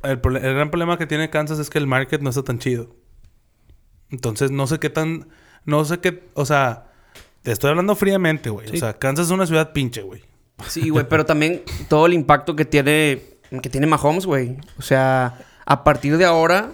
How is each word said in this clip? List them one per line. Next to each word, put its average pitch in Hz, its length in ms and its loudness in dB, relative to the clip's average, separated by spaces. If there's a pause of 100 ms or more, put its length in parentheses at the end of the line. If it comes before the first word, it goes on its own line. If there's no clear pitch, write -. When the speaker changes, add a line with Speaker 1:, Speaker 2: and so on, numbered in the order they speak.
Speaker 1:
el 135 180 -2
prole-, 131 240 0
el 135 100 2
gran 147 160 0
problema 170 280 0
que 165 80 -4
tiene 156 240 -2
Kansas 151 280 -2
es 147 120 -6
que - 80 0
el 143 80 0
market 135 360 0
no 139 80 -2
está 131 120 -2
tan 127 160 -4
chido. 120 300 -4 (1200)
Entonces, 127 400 -2
no 139 160 -2
sé 156 120 -2
qué 156 120 -2
tan, 160 380 -4 (360)
no 147 200 2
sé 170 160 -4
qué, 180 240 -4 (100)
o 147 120 -2
sea, 135 400 0 (560)
te 120 100 -4
estoy 139 180 0
hablando 180 240 2
fríamente, 185 560 0
güey. 107 180 -10
Speaker 2:
Sí. - 80 -6
Speaker 1:
O - 40 -2
sea, 113 140 -4
Kansas 143 320 -2
es 165 60 0
una 190 140 2
ciudad 160 260 0
pinche, 123 300 -4
güey. 98 200 -16 (440)
Speaker 3:
Sí, 165 220 -4
güey, 151 200 2
pero 156 160 2
también 160 380 0 (260)
todo 156 180 6
el 175 80 6
impacto 147 420 0
que 151 80 0
tiene, 147 580 2 (400)
que 127 80 -10
tiene 135 160 -2
Mahomes, 160 400 2
güey. 131 300 -2 (220)
O - 40 -14
sea, 131 560 0 (280)
a - 180 2
partir 147 320 2
de 175 80 6
ahora 175 500 4